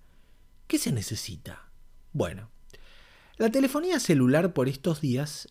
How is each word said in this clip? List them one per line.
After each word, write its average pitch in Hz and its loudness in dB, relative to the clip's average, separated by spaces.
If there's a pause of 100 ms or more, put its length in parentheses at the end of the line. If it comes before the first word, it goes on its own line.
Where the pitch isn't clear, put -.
(680)
¿Qué 311 0
se - -2
necesita? - -8 (440)
Bueno, 98 -4 (880)
la 220 2
telefonía 285 2
celular 151 4
por 131 0
estos 151 -2
días 143 -4